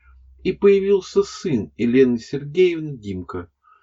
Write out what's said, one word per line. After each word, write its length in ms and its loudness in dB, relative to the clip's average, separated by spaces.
и 100 -2
появился 680 2
сын 520 -4
Елены 420 2
Сергеевны, 800 -2
Димка. 540 -10